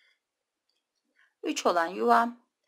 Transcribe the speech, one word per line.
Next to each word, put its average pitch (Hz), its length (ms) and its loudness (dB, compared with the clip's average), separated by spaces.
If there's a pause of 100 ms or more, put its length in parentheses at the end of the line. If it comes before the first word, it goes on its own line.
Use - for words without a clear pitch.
(1400)
Üç - 240 -4
olan 175 200 2
yuvam 233 580 0 (240)